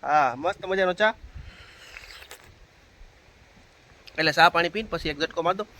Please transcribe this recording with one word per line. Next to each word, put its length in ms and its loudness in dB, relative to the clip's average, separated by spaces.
હા, 340 2
મસ્ત 300 -4
મજાનો 280 2
ચા. 200 2
એટલે 240 -2
ચા 180 6
પાણી 240 0
પીને 140 -6
પછી 240 -4
એક 80 -8
ઝટકો 220 -4
માર 140 0
દો. 80 -6